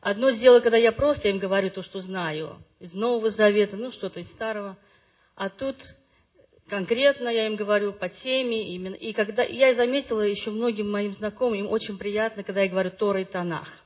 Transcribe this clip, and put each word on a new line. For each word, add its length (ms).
Одно 300
дело, 300
когда 160
я 160
просто 360
им 100
говорю 320
то, 120
что 180
знаю, 580
из 140
Нового 380
Завета, 460
ну, 140
что-то 300
из 80
Старого. 480
А 140
тут 260
конкретно 600
я 180
им 100
говорю 360
по 160
теме 640
именно. 200
И 180
когда, 300
я 320
заметила 480
еще 280
многим 400
моим 240
знакомым, 460
им 80
очень 300
приятно, 440
когда 200
я 60
говорю 220
Тора 300
и 40
Танах. 440